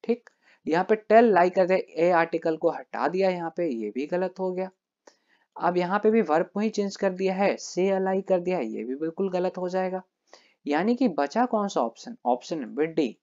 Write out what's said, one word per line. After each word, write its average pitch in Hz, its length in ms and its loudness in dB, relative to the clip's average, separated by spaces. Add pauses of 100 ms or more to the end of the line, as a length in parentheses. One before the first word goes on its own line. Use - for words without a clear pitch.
ठीक, - 260 -4 (360)
यहाँ 170 180 0
पे 214 140 2
टेल 226 340 6
लाई 180 180 6
कर 185 160 2
दिया, 185 120 2 (200)
ए 170 140 4
आर्टिकल 165 440 0
को 160 140 0
हटा 135 380 -6
दिया 185 220 0
यहाँ 175 260 -6
पे, 175 120 -2
ये 113 220 -4
भी 131 180 -6
गलत 185 300 -4
हो 185 140 -4
गया। 185 180 -6 (880)
अब 175 200 -2
यहाँ 180 220 0
पे 220 120 2
भी 220 140 4
वर्ब 165 300 2
को 202 60 -4
ही 220 100 -2
चेंज 196 260 -4
कर 196 160 0
दिया 190 220 -2
है, 190 240 2
से 185 320 -2
अ 190 100 0
लाई 190 220 0
कर 185 180 2
दिया 180 180 -2
है, 120 100 -2
ये 110 160 -6
भी 127 120 -6
बिल्कुल 165 340 -4
गलत 180 280 -2
हो 180 100 -4
जाएगा। 185 340 -4 (640)
यानी 175 280 0
कि 247 220 2
बचा 143 320 0
कौन 208 200 -2
सा 165 140 -2
ऑप्शन? 117 340 -8 (100)
ऑप्शन 127 340 -2
नंबर 120 320 -4
डी 147 300 0